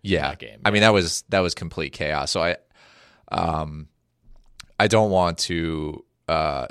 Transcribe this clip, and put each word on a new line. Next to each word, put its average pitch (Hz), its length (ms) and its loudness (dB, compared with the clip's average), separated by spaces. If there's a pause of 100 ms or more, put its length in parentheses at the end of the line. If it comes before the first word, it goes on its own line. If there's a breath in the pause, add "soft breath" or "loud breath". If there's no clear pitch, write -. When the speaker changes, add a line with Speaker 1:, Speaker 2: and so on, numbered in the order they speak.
Speaker 1:
in 98 80 -4
Speaker 2:
Yeah. 73 160 0
Speaker 1:
that - 100 -6
game. 55 260 -18
Speaker 2:
I 104 60 4
mean, 104 120 4
Speaker 1:
Yeah. 110 60 8
Speaker 2:
that 110 60 8
was, 87 360 2
that 98 100 4
was 90 140 0
complete 80 400 -8
chaos. 73 360 -4
So 87 120 0
I, 85 140 0 (760 soft breath)
um, 78 560 -4 (920)
I 107 100 4
don't 107 220 4
want 90 280 2
to, 80 680 -4 (240)
uh, 76 420 -2